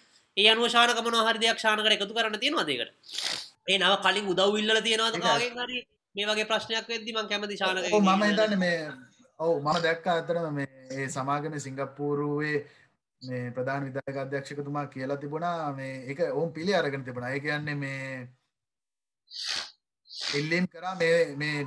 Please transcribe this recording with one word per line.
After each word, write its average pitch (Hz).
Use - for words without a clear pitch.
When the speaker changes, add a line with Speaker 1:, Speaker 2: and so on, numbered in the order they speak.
Speaker 1:
ඒ 202
අනුව 226
ශානක 233
මොනවා 233
හරි 220
දෙයක් 226
ශානකට 214
එකතු 202
කරන්න 214
තියෙනවද 240
ඒකට? 120
ඒ 190
නව 185
කලින් 196
උදව් 190
ඉල්ලලා 214
තියෙනවද 226
Speaker 2:
ඒක 226
Speaker 1:
කාගෙන් 240
හරි? 247
මේ 202
වගේ 214
ප්‍රශ්නයක් 220
වෙද්දි 226
මං 220
කැමති 208
ශානක 185
Speaker 2:
ඔව්, 214
මම 196
හිතන්නේ 208
මේ 175
ඔව්, 165
මම 151
දැක්කා 165
ඇත්තටම 165
මේ, 139
ඒ 135
සමාගමේ 143
සිංගප්පූරුවේ 143
මේ 123
ප්‍රධාන 135
විධායක 135
අධ්‍යක්ෂකතුමා 143
කියලා 135
තිබුණා 156
මේ 131
ඒක 139
ඔවුන් 151
පිළි 175
අරගෙන 139
තිබුණා. 123
ඒ 143
කියන්නේ 147
මේ 135
ඉල්ලීම් 160
කරා 180
මේ, 165
මේ 147